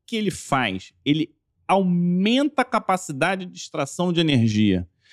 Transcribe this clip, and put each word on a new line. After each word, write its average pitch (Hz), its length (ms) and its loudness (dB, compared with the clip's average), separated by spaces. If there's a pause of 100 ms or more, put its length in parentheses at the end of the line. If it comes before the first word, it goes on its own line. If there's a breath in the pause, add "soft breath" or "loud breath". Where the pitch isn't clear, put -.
que 226 100 -6
ele 214 140 -2
faz? 110 640 -4 (100)
Ele 151 300 -2 (340)
aumenta 190 960 2
a - 20 4
capacidade 185 800 -2
de 180 140 -16
extração 165 540 -4
de 165 80 0
energia 107 680 2 (240 soft breath)